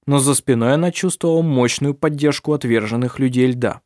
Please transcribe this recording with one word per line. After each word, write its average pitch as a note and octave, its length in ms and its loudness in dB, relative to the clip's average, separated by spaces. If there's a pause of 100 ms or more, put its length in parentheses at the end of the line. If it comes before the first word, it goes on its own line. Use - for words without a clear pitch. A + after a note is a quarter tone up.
но C#3+ 120 2
за C#3 160 2
спиной B2 400 0
она E3+ 160 0
чувствовала E3 520 -2
мощную C#3 520 0
поддержку D3+ 580 -2
отверженных A#2 640 -2
людей B2+ 300 2
льда. B2 380 -4